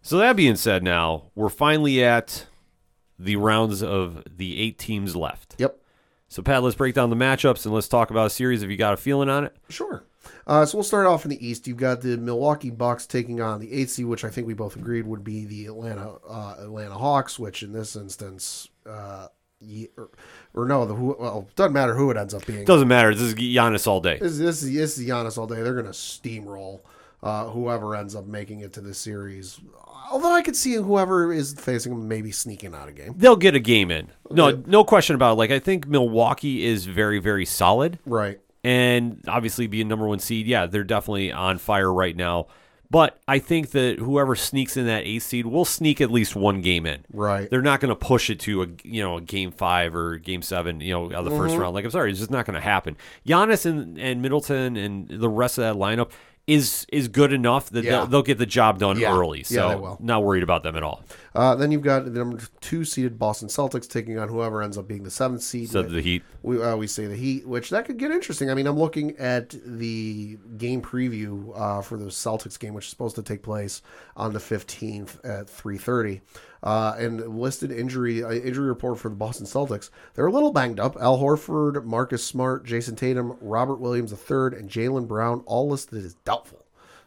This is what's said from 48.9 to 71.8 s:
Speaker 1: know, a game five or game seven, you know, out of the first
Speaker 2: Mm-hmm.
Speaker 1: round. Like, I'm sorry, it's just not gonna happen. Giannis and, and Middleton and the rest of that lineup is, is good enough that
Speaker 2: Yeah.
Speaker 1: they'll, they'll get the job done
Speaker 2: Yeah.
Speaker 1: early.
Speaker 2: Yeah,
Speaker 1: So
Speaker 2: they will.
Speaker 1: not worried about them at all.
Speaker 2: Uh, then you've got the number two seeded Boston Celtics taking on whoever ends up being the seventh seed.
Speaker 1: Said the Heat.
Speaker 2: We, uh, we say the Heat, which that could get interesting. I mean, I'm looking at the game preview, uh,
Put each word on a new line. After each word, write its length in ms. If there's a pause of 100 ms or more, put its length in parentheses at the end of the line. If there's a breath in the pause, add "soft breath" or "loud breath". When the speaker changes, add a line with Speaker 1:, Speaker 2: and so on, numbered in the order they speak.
Speaker 1:
know, 160
a 40
game 300
five 440
or 200
game 260
seven, 380
you 120
know, 140
out 60
of 120
the 60
first 240
Speaker 2:
Mm-hmm. 80
Speaker 1:
round. 120
Like, 120
I'm 40
sorry, 200
it's 100
just 100
not 160
gonna 140
happen. 360 (300 loud breath)
Giannis 400
and, 320
and 240
Middleton 540
and 320
the 200
rest 300
of 60
that 120
lineup 340 (360 loud breath)
is, 460
is 160
good 240
enough 380
that 140
Speaker 2:
Yeah. 60 (100)
Speaker 1:
they'll, 60
they'll 160
get 140
the 80
job 340
done 220
Speaker 2:
Yeah. 160
Speaker 1:
early. 220
Speaker 2:
Yeah, 60
Speaker 1:
So 260
Speaker 2:
they 60
will. 220
Speaker 1:
not 260
worried 180
about 200
them 140
at 60
all. 200 (320 loud breath)
Speaker 2:
Uh, 200
then 180
you've 80
got 240
the 60
number 280 (220)
two 240
seeded 340
Boston 300
Celtics 400
taking 300
on 100
whoever 340
ends 140
up 100
being 180
the 60
seventh 320
seed. 280
Speaker 1:
Said 180
the 140
Heat. 200 (200 soft breath)
Speaker 2:
We, 200
uh, 140
we 100
say 200
the 100
Heat, 320
which 220
that 160
could 100
get 140
interesting. 400
I 40
mean, 120
I'm 120
looking 380
at 480
the 720 (220)
game 240
preview, 760
uh, 220